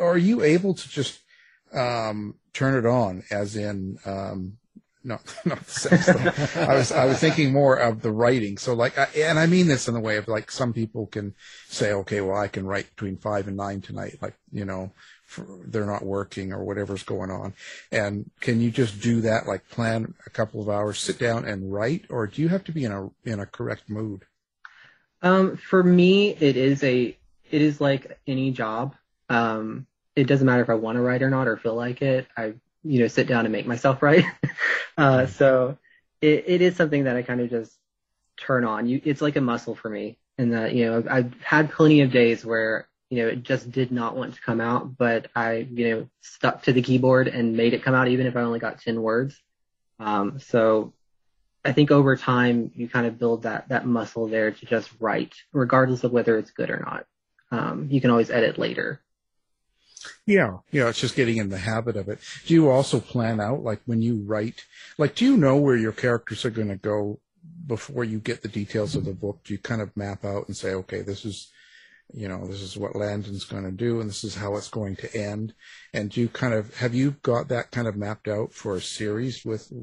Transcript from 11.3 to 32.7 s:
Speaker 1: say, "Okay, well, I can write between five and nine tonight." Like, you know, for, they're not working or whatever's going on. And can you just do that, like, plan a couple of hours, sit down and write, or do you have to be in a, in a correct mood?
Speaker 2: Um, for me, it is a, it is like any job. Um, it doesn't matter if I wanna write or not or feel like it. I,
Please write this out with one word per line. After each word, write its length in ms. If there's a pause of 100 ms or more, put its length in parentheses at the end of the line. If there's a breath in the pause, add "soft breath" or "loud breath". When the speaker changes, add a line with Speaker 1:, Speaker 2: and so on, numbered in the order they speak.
Speaker 1:
say, 240
"Okay, 280
well, 160
I 120
can 180
write 240
between 260
five 320
and 80
nine 240
tonight." 400
Like, 140 (180)
you 140
know, 260 (320 soft breath)
for, 220 (180)
they're 220
not 180
working 480
or 120
whatever's 400
going 260
on. 240 (380 loud breath)
And 380 (100)
can 200
you 100
just 300
do 220
that, 240
like, 240
plan 440 (120)
a 40
couple 300
of 80
hours, 300
sit 200
down 280
and 260
write, 380
or 160
do 160
you 60
have 160
to 80
be 120
in 80
a, 160 (160)
in 160
a 60
correct 420
mood? 360 (960 loud breath)
Speaker 2:
Um, 340
for 260
me, 480
it 280
is 260
a, 320 (340)
it 120
is 180
like 460
any 260
job. 420 (360)
Um, 560 (280)
it 120
doesn't 200
matter 160
if 80
I 40
wanna 280
write 200
or 80
not 180
or 80
feel 180
like 280
it. 240 (100)
I, 180 (300)